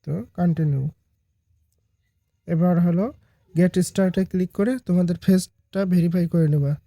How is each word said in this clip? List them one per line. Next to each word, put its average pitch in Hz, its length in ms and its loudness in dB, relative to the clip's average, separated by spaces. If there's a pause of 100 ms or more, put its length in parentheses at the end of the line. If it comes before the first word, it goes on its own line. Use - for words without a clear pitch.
তো 143 80 -8 (260)
কন্টিনিউ। 156 460 0 (1600)
এবার 170 320 2
হলো 175 260 2 (520)
গেট 180 220 2
স্টার্টে 185 460 0
ক্লিক 180 260 -4
করে 247 360 -2
তোমাদের 175 280 0 (100)
ফেসটা 190 600 0
ভেরিফাই 175 420 0
করে 165 200 0
নেবা। 143 260 0 (140)